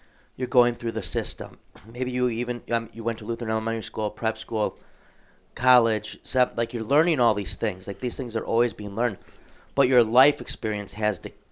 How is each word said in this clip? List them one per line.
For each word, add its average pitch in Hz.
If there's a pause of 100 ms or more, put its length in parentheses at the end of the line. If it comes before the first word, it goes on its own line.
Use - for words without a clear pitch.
(380)
You're 127
going 120
through 117
the 104
system. 107 (340)
Maybe 123
you 127
even, 117 (100)
um, 113
you 113
went 110
to 107
Lutheran 113
elementary 110
school, 107
prep 110
school, 110 (760)
college, 117
sep-, -
like, 117
you're 113
learning 147
all 117
these 98
things. 95
Like, 101
these 123
things 120
are 110
always 113
being 101
learned. 113 (580)
But 135
your 127
life 127
experience 104
has 107
to - (200)